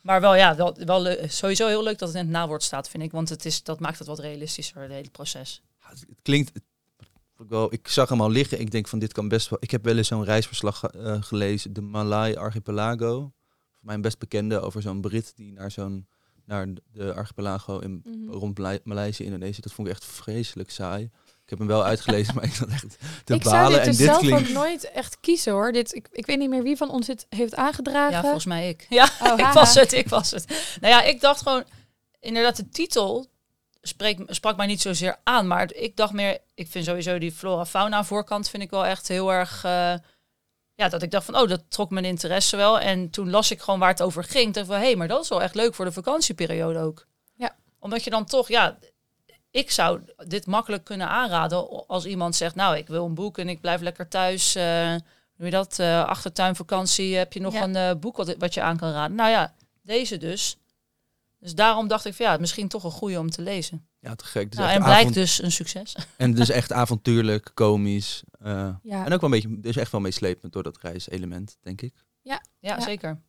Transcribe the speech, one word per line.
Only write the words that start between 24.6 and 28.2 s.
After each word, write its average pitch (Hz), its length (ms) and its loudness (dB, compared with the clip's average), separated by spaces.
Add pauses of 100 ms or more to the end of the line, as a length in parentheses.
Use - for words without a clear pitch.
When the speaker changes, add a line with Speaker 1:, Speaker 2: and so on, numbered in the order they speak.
Speaker 3:
echt - 280 -8
kiezen, 330 340 2
hoor. 208 180 2
Dit, 233 240 -2
ik, - 160 -14
ik - 140 -10
weet 285 120 0
niet 277 120 0
meer 254 140 0
wie 269 140 0
van 285 120 -2
ons 254 180 -2
dit 254 220 -8
heeft 220 260 -2
aangedragen. 285 560 0
Speaker 1:
Ja, 170 100 0